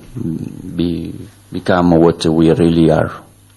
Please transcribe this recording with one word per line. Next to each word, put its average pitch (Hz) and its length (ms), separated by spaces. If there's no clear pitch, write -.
be, 85 960
become 90 480
what 82 280
we 82 280
really 82 380
are. 80 320